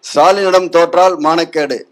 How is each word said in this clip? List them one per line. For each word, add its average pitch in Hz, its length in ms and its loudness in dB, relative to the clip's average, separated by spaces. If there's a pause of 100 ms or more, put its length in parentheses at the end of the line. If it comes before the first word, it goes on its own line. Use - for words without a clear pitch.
ஸ்டாலினிடம் 185 640 2
தோற்றால் 170 500 0
மானக்கேடு 156 600 -4 (120)